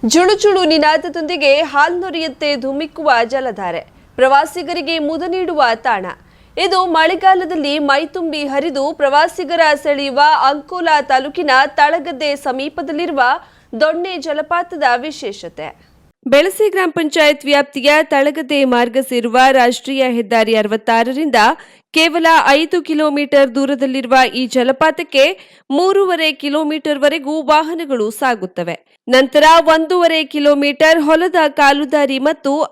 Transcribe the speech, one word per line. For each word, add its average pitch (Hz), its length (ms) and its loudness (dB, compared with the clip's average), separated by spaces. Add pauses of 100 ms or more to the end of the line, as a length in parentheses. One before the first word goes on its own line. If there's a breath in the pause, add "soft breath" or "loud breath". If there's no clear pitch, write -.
ಜುಳು 349 360 4
ಜುಳು 392 240 2
ನಿನಾದದೊಂದಿಗೆ 311 840 0 (100)
ಹಾಲ್ನೊರೆಯಂತೆ 320 920 -2
ಧುಮ್ಮಿಕ್ಕುವ 285 560 -4 (120)
ಜಲಧಾರೆ, 214 560 -6 (360 soft breath)
ಪ್ರವಾಸಿಗರಿಗೆ 311 840 0
ಮುದ 302 280 -4
ನೀಡುವ 339 360 -2 (120)
ತಾಣ. 220 300 -4 (520 soft breath)
ಇದು 370 280 0
ಮಳೆಗಾಲದಲ್ಲಿ 330 920 0
ಮೈತುಂಬಿ 302 680 -2
ಹರಿದು 277 380 -4 (100)
ಪ್ರವಾಸಿಗರ 311 680 0 (220)
ಸೆಳೆಯುವ 277 360 -2 (300)
ಅಂಕೋಲಾ 311 520 -2
ತಾಲೂಕಿನ 277 500 -2 (140)
ತಳಗದ್ದೆ 294 680 -2
ಸಮೀಪದಲ್ಲಿರುವ 285 880 -6 (600 soft breath)
ದೊಣ್ಣೆ 339 360 -2
ಜಲಪಾತದ 311 680 -6 (140)
ವಿಶೇಷತೆ. 202 720 -12 (560 soft breath)
ಬೆಳಸೆ 330 440 2
ಗ್ರಾಮ 370 260 -2
ಪಂಚಾಯತ್ 302 500 0
ವ್ಯಾಪ್ತಿಯ 277 440 0 (140)
ತಳಗದ್ದೆ 285 640 0
ಮಾರ್ಗ 240 320 0 (120)
ಸೇರುವ 240 280 -2 (140)
ರಾಷ್ಟ್ರೀಯ 262 580 0
ಹೆದ್ದಾರಿ 226 460 0
ಅರವತ್ತಾರರಿಂದ 226 840 0 (540 loud breath)
ಕೇವಲ 320 340 2 (200)
ಐದು 311 340 2
ಕಿಲೋಮೀಟರ್ 285 720 0
ದೂರದಲ್ಲಿರುವ 262 600 -2 (200)
ಈ 247 120 -4
ಜಲಪಾತಕ್ಕೆ 269 800 0 (460 soft breath)
ಮೂರುವರೆ 349 600 0
ಕಿಲೋಮೀಟರ್ವರೆಗೂ 294 1120 -2
ವಾಹನಗಳು 302 680 0
ಸಾಗುತ್ತವೆ. 185 640 -6 (320)
ನಂತರ 262 360 2 (300)
ಒಂದೂವರೆ 320 500 2
ಕಿಲೋಮೀಟರ್ 294 760 2
ಹೊಲದ 320 460 2
ಕಾಲುದಾರಿ 285 720 0
ಮತ್ತು 285 320 -2 (200)